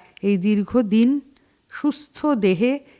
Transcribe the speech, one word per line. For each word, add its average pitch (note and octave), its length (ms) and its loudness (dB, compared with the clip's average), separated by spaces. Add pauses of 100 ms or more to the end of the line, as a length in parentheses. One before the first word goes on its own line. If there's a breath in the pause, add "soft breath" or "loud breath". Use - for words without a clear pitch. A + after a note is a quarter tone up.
(220 loud breath)
এই G3+ 160 0
দীর্ঘদিন G#3+ 840 2 (500 soft breath)
সুস্থ - 560 -6
দেহে B3 540 0 (200 soft breath)